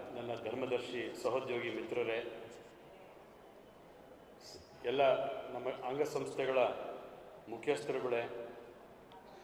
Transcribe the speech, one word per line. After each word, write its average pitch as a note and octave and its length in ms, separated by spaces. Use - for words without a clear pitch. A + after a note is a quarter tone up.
ನನ್ನ A#2 160
ಧರ್ಮದರ್ಶಿ A#2+ 680
ಸಹೋದ್ಯೋಗಿ A#2+ 460
ಮಿತ್ರರೇ, A2+ 640
ಎಲ್ಲ C3 160
ನಮ್ಮ B2 140
ಅಂಗಸಂಸ್ಥೆಗಳ C3+ 680
ಮುಖ್ಯಸ್ಥರುಗಳೇ, B2 800